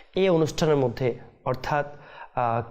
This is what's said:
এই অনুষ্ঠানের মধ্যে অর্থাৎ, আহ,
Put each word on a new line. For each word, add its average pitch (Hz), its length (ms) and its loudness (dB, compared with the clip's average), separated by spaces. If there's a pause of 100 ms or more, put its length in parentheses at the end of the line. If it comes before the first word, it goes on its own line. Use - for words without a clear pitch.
(140)
এই 190 140 2
অনুষ্ঠানের 160 480 2
মধ্যে 127 380 0 (300)
অর্থাৎ, 143 420 -2 (480)
আহ, 117 360 0